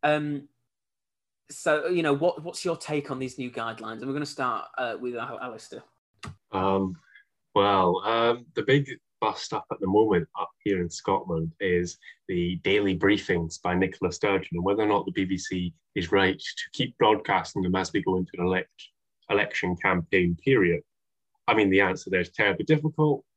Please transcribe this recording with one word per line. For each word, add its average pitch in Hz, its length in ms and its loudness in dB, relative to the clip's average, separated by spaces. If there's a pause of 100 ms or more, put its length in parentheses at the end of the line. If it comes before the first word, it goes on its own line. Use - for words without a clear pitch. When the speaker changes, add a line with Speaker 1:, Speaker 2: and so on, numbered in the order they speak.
Speaker 1:
Um, 147 460 0 (1000)
so, 151 380 0
you 175 160 0
know, 147 80 4
what, 156 320 0
what's 170 200 -10
your 170 120 -2
take 147 340 -6
on 131 80 -6
these 131 200 -8
new 123 120 -6
guidelines? 113 480 -10
And 127 80 -10
we're 135 60 -4
gonna 147 140 -4
start, 127 400 -6 (120)
uh, 117 220 -4
with 123 160 -6
Al-, 117 240 -8
Alistair. 113 420 -14 (720)
Speaker 2:
Um, 95 420 0 (600)
well, 95 500 4
um, 117 500 2
the 117 80 -4
big 139 260 4 (320)
bust - 340 -4
up - 180 -4
at - 80 -8
the - 60 -4
moment 98 420 4 (100)
up 98 120 -6 (120)
here 95 180 0
in 87 100 -4
Scotland 85 680 -2
is 87 380 0 (320)
the 90 280 -2
daily 98 400 2
briefings 90 640 0
by 90 140 -2
Nicola 92 380 0
Sturgeon 98 400 0
and 87 100 -4
whether 101 200 2
or 107 40 2
not 101 200 2
the 90 60 -6
B 98 120 0
B 92 140 -2
C 90 340 -4 (220)
is 87 180 -2
right 95 260 4
to - 360 -10
keep - 240 -4
broadcasting 104 640 2
them 92 120 0
as 95 180 -2
we 101 100 0
go 92 160 0
into 92 160 -4
an 87 100 -4
elect-, 92 460 -4 (400)
election 101 460 0
campaign 90 680 2
period. 95 380 4 (680)
I 117 60 4
mean, 104 160 6
the 95 100 6
answer 92 300 0
there 92 100 2
is 87 100 -4
terribly 104 360 0
difficult. 151 580 2 (120)